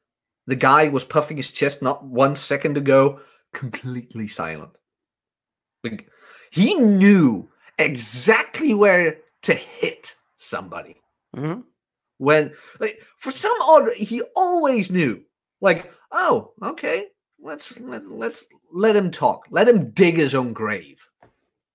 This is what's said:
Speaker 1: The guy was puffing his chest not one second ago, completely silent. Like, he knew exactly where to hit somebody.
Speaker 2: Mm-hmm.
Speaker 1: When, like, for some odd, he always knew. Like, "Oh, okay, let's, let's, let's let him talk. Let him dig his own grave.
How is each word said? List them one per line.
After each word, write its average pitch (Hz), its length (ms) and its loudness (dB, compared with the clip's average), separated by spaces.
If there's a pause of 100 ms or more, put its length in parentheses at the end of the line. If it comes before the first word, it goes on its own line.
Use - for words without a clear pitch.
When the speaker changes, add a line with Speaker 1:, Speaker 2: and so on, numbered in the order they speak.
(480)
Speaker 1:
The 131 80 -4
guy 143 320 4
was 135 180 -4
puffing 151 320 -4
his 131 140 -10
chest 139 300 -4
not 131 220 -4
one 135 320 0
second 143 400 -4
ago, 139 440 2 (340)
completely 120 760 -12
silent. 80 520 -10 (1040)
Like, - 260 -10 (400)
he 233 240 2
knew 196 760 4 (280)
exactly 156 960 -2
where 180 460 4 (240)
to 160 100 2
hit - 640 -8 (220)
somebody. 85 640 -14 (340)
Speaker 2:
Mm-hmm. 160 260 -8 (560)
Speaker 1:
When, 151 360 2 (260)
like, 214 220 -8 (160)
for - 140 -12
some 440 300 -2
odd, 285 340 4
he 214 260 -6 (140)
always 294 560 0
knew. 143 320 -2 (380)
Like, 190 300 0 (200)
"Oh, 294 420 -2 (100)
okay, 330 440 -6 (320)
let's, - 400 -16
let's, 247 280 -16
let's 226 380 -12 (280)
let 208 220 2
him 190 160 0
talk. - 380 -2
Let 196 180 2
him 190 240 4
dig 170 240 4
his 139 200 0
own 123 180 -2
grave. 107 520 -8 (680)